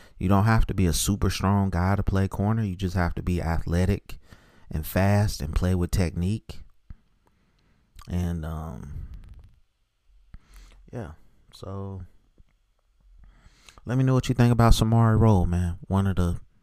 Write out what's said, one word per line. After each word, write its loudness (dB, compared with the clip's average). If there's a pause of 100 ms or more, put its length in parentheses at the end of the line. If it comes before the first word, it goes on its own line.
(180)
You -2
don't 4
have 4
to -4
be 2
a 2
super 0
strong 0
guy 0
to -2
play 0
corner. -2
You -6
just -4
have 0
to -8
be -2
athletic -2 (520)
and -6
fast 0
and -4
play 0
with -2
technique. -2 (1500)
And, -4
um, -10 (1800)
yeah, -12 (400)
so -12 (1800)
let -2
me 2
know 2
what 0
you 0
think 4
about 6
Samari 4
Rolle, 6
man. -2
One 0
of -2
the, 0 (220)